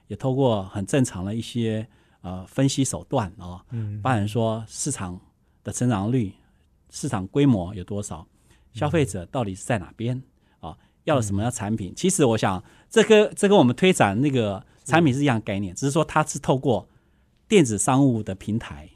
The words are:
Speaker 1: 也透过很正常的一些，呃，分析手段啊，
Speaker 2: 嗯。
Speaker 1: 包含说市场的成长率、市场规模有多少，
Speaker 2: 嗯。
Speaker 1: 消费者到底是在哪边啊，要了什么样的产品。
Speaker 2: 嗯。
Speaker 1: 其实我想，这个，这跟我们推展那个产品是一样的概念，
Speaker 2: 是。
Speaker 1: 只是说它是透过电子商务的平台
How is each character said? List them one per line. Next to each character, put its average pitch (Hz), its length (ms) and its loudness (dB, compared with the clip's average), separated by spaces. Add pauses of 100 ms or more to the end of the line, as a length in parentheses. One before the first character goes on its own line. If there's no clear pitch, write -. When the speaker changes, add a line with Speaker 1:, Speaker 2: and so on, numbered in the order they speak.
Speaker 1:
也 104 80 -10
透 131 180 -4
过 117 300 2
很 98 200 -8
正 127 200 0
常 92 200 -6
的 101 100 -6
一 117 60 -6
些， 113 460 -4 (360)
呃， 92 240 -12
分 135 220 0
析 135 140 -2
手 85 220 -4
段 110 340 -4
啊， 90 320 -14
Speaker 2:
嗯。 107 320 -8
Speaker 1:
包 131 80 -2
含 104 160 0
说 110 400 -2
市 - 240 -6
场 92 300 -8 (420)
的 104 80 -8
成 123 180 -2
长 107 220 0
率、 117 220 0 (580)
市 - 180 -10
场 95 200 -4
规 143 180 2
模 98 280 2
有 90 100 -10
多 104 180 -6
少， 80 240 -14 (220)
Speaker 2:
嗯。 - 80 -20 (160)
Speaker 1:
消 147 160 -2
费 147 160 2
者 95 220 -6
到 127 180 -4
底 95 100 -6
是 - 80 -14
在 117 160 -2
哪 85 160 -10
边 123 260 -6 (400)
啊， 78 140 -14 (300)
要 151 120 2
了 127 40 2
什 101 140 -4
么 101 80 0
样 120 80 -2
的 - 40 -6
产 110 220 -4
品。 92 160 -10
Speaker 2:
嗯。 - 20 -20
Speaker 1:
其 - 140 0
实 165 160 2
我 113 140 4
想， 95 240 -2 (260)
这 220 160 4
个， 214 320 6
这 208 100 2
跟 202 120 6
我 139 40 8
们 120 140 4
推 185 160 4
展 104 260 2
那 143 120 2
个 104 340 -2 (200)
产 165 200 4
品 131 80 4
是 139 80 -2
一 147 40 2
样 127 120 4
的 104 60 -2
概 98 160 -4
念， 92 180 -6
Speaker 2:
是。 - 40 -14
Speaker 1:
只 135 60 -2
是 143 60 0
说 156 100 2
它 156 220 0
是 - 140 -8
透 143 180 0
过 127 320 -2 (580)
电 202 160 6
子 113 140 2
商 135 300 4
务 117 160 2
的 95 120 -8
平 104 240 -4
台 123 380 -12